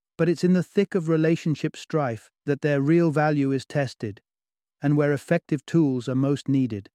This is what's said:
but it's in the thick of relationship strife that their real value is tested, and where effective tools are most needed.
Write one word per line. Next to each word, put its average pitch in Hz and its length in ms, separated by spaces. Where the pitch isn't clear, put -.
but 165 120
it's 175 160
in 180 80
the 180 100
thick - 320
of 165 140
relationship 160 680
strife 131 540
that 143 140
their 147 200
real 165 300
value 147 400
is 135 160
tested, 120 540
and 147 160
where 147 160
effective 156 540
tools 135 420
are 131 60
most 139 340
needed. 120 460